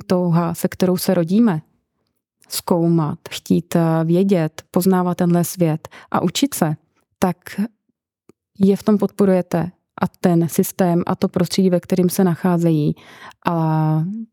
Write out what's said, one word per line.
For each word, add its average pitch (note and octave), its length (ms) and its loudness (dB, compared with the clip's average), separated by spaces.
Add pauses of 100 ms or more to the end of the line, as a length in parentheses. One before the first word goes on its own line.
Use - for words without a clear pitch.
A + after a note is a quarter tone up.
touha, E3+ 460 0
se - 140 -6
kterou F#3 300 0
se F#3+ 160 -2
rodíme, F3+ 480 2 (880)
zkoumat, E3 720 0 (100)
chtít, - 460 -4
eh, E3 280 2
vědět, E3+ 680 0
poznávat F3+ 460 0
tenhle F3 260 2
svět D#3+ 440 -2 (240)
a - 100 0
učit - 320 -2
se, D#3 220 -2 (440)
tak F3+ 180 -2 (1200)
je G3 160 4
v - 80 -10
tom G#3+ 140 2
podporujete F3+ 720 0 (300)
a F3+ 60 -2
ten E3+ 420 0
systém F3+ 560 0
a F#3+ 100 -2
to - 120 -2
prostředí, F#3 420 0
ve F3 100 2
kterým F3+ 300 0
se G3 140 0
nacházejí, E3+ 720 0 (500)
a D#3 600 0 (280)